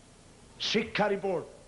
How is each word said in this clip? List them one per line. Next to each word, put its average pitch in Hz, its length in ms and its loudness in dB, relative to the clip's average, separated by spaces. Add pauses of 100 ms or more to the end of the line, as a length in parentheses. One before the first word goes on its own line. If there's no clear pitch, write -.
(600)
শিক্ষা 208 480 2
রিপোর্ট, 190 380 0 (220)